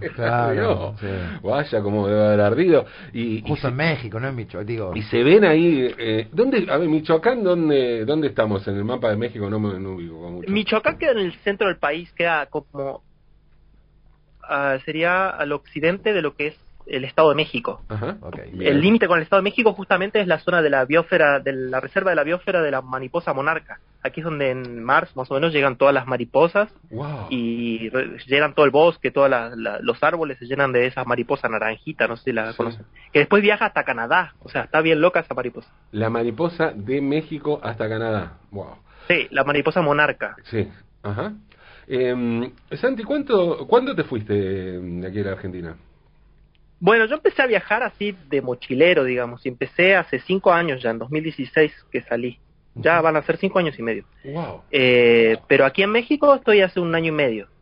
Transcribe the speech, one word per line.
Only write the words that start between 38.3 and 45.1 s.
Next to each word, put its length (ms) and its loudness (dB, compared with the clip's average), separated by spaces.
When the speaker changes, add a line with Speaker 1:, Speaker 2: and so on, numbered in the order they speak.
Speaker 2:
Wow. 280 -14
Speaker 3:
Sí, 220 0
la 140 0
mariposa 400 0
monarca. 520 0
Speaker 2:
Sí, 220 -4
ajá. 300 -6
Em, 640 -2
Santi, 320 -2
¿cuánto, 640 0
cuándo 280 2
te 80 0
fuiste 300 -6
de 720 -4
aquí 100 -10